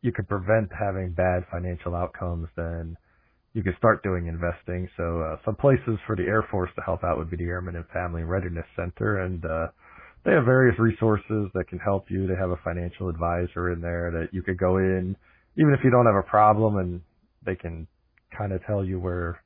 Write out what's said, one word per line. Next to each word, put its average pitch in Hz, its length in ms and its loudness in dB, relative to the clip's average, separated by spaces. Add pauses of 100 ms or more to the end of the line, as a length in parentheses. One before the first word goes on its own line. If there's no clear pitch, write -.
you 120 120 -2
can 98 120 -4
prevent 101 480 0
having 95 400 -4
bad 90 400 0
financial 87 420 -6
outcomes, 87 640 -6
then 82 400 -8 (560)
you 110 100 -4
can 90 140 -2
start 110 260 4
doing 90 260 -2
investing. 87 680 -6
So, 85 240 -2
uh, 80 240 -4
some 107 120 -2
places 127 500 2
for 110 100 -2
the 90 60 -2
Air 104 280 2
Force 92 260 -2
to - 60 -10
help - 220 -4
out 85 140 0
would 80 120 -6
be 87 60 -6
the 87 80 -4
Airmen 87 320 -6
and 85 120 -10
Family 85 340 -6
Readiness 87 420 -4 (120)
Center, 95 480 -2
and, 90 200 -6
uh, 80 220 -2 (580)
they - 80 4
have 156 120 6
various 127 340 6
resources 107 720 2
that 90 160 -4
can 90 100 -10
help 98 320 -2
you. 95 160 -2
They 92 100 -2
have 92 140 -2
a 87 140 -4
financial 87 440 -6
advisor 87 640 -2
in 85 100 -6
there 85 280 -4
that 82 220 -4
you 92 100 -6
could 92 160 -4
go 92 200 4
in, 95 380 0 (400)
even 151 180 6
if 135 100 0
you 131 60 8
don't 123 160 6
have 107 80 6
a 98 80 4
problem, 107 540 6
and 90 260 -4 (420)
they 95 120 -4
can 82 300 -10 (520)
kinda 98 280 -4
tell 101 180 -2
you 92 160 -4
where 87 460 -4